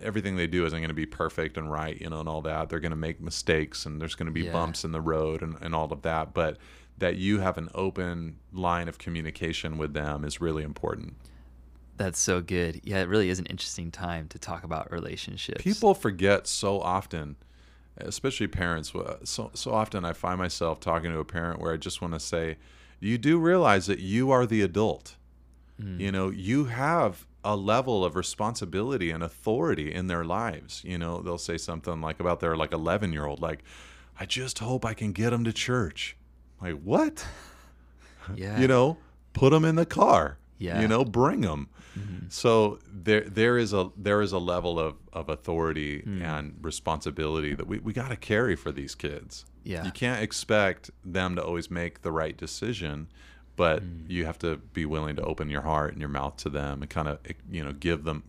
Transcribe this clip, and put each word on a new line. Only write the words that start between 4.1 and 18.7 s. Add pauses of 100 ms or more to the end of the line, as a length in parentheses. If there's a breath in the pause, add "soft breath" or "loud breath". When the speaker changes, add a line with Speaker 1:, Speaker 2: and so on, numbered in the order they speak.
Speaker 1:
gonna
be
Speaker 2:
Yeah.
Speaker 1:
bumps
in
the
road
and,
and
all
of
that.
But (400 loud breath)
that
you
have
an
open (160)
line
of
communication
with
them
is
really
important. (800 soft breath)
Speaker 2:
That's
so
good.
Yeah,
it
really
is
an
interesting
time
to
talk
about
relationships.
Speaker 1:
People
forget
so
often, (600 soft breath)
especially
parents.